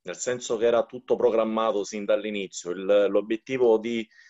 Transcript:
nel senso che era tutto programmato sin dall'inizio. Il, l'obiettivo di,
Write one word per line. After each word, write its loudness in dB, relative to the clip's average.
nel -10
senso -4
che -2
era 4
tutto -2
programmato 2
sin -8
dall'inizio. -4
Il, 2
l'obiettivo 2
di, -4